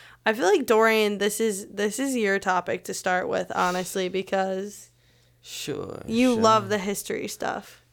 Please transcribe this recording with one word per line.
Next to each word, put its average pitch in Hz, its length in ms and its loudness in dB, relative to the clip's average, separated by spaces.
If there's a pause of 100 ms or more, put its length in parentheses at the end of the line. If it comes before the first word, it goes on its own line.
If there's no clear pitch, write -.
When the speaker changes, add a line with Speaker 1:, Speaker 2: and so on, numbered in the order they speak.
(260)
Speaker 1:
I 220 80 2
feel 269 120 0
like, 359 200 4
Dorian, 220 520 4
this 208 220 0
is, 214 280 -2
this 202 320 -4
is 269 160 -2
your 196 240 0
topic 185 440 -2
to - 80 -8
start 185 360 -2
with, 185 260 -4
honestly, 180 540 -2
because 190 840 -4 (500)
Speaker 2:
Sure, - 680 -10
Speaker 1:
you 240 260 4
Speaker 2:
sure. 220 80 2
Speaker 1:
love 220 280 6
the 214 80 2
history 202 500 -4
stuff. - 540 -8 (100)